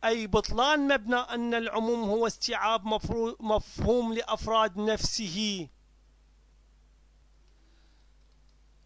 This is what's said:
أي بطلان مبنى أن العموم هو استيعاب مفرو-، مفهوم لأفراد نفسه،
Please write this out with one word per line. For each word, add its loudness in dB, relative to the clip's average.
أي 0
بطلان 2
مبنى 0
أن -2
العموم 0
هو 2
استيعاب -2
مفرو-، -2
مفهوم 0
لأفراد 0
نفسه، -2